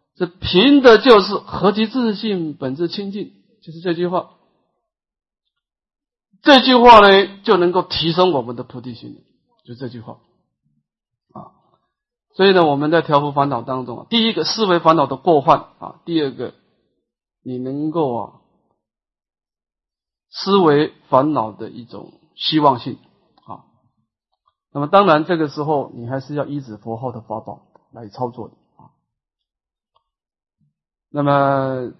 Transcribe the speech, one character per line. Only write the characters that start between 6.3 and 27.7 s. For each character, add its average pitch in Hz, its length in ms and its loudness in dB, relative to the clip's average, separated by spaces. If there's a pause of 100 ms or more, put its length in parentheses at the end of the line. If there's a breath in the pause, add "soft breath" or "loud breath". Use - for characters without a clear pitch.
这 277 160 8
句 254 160 2
话 240 240 10
呢， 196 420 4
就 208 160 2
能 175 140 2
够 180 100 0
提 165 300 -6
升 180 200 2
我 135 120 -2
们 120 120 -12
的 120 80 -12
菩 123 160 -18
提 123 140 -14
心， 104 300 -20 (420)
就 - 80 -20
这 120 160 -12
句 120 100 -16
话。 - 200 -20 (1120)
啊， - 180 -20 (840)
所 190 120 2
以 196 60 4
呢， 175 120 4
我 143 100 0
们 147 160 -4
在 165 100 2
调 151 180 0
伏 147 120 -2
烦 139 180 -2
恼 120 140 -6
当 131 220 -8
中 120 160 -14
啊， - 80 -20
第 226 180 0
一 220 60 -2
个， 165 100 -4
思 220 220 -4
维 175 140 2
烦 160 160 4
恼 143 120 0
的 135 100 -8
过 156 240 2
患 147 280 0 (100)
啊， - 260 -18
第 165 160 -2
二 139 100 -4
个， 120 220 -12 (880)
你 127 140 -10
能 139 320 -8
够 151 260 -4
啊， - 260 -12 (1900)
思 - 280 -2
维 151 360 2 (160)
烦 143 240 0
恼 110 180 -4
的 101 180 -16
一 113 140 -18
种 - 300 -20 (220)
希 - 240 -4
望 135 200 2
性 - 200 -12 (460)
啊。 - 200 -20 (1080)
那 143 80 -10
么 147 80 -4
当 196 200 4
然 156 180 4
这 180 120 -2
个 156 120 -2
时 147 140 -8
候 143 320 -4
你 117 120 -14
还 135 120 -8
是 143 160 -12
要 143 100 -4
依 143 160 -10
止 110 160 -16
佛 113 180 -12
号 120 160 -10
的 113 100 -16
法 110 180 -12
宝 - 260 -18 (260)